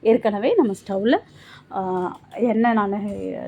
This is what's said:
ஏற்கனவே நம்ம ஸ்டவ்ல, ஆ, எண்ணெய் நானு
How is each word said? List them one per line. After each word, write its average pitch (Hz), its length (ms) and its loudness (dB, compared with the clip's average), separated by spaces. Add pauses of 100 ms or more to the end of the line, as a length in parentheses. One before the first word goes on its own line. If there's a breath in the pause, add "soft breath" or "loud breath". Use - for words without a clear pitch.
(100)
ஏற்கனவே 226 400 2 (100)
நம்ம 214 200 2
ஸ்டவ்ல, 208 360 0 (600 loud breath)
ஆ, 190 40 -4 (720)
எண்ணெய் 226 280 4
நானு 202 180 -2 (500)